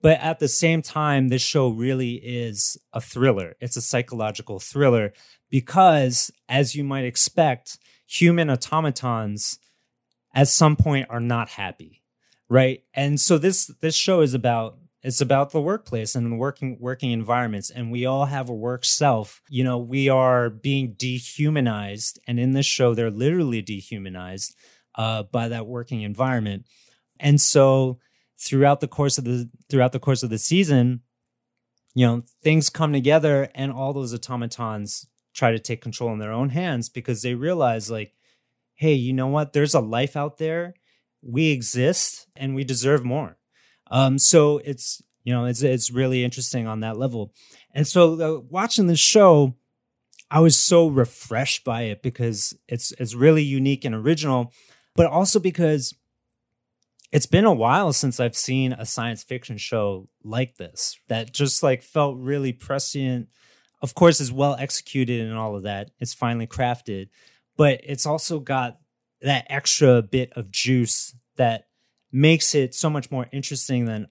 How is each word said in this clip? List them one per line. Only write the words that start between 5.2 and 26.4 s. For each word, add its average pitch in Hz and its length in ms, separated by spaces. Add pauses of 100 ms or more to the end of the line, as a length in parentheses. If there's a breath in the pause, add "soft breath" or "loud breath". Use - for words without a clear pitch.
because, 139 840 (180)
as 131 260
you 143 80
might 139 220
expect, 127 720 (300 soft breath)
human 170 420
automatons 120 1080 (760)
at 139 140
some 151 280
point 143 340
are 117 100
not 117 300
happy, 87 540 (460)
right? 131 340 (100)
And 143 260
so - 180
this, 180 300 (140)
this 160 140
show 185 260
is 139 120
about, 117 440 (260)
it's 127 180
about 139 300
the 156 100
workplace 143 540
and 117 240
working, 131 400
working 123 320
environments. 113 580
And 120 220
we 120 140
all 135 200
have 135 240
a 120 40
work 120 320
self. 123 640
You 127 140
know, 127 140
we 135 320
are 127 400
being 127 480
dehumanized. 123 1300
And 120 120
in 127 120
this 135 140
show, 123 280
they're 113 180
literally 127 500
dehumanized, 95 920 (400 soft breath)
uh, 113 280
by 117 260
that 113 180
working 120 340
environment. 107 640 (540 soft breath)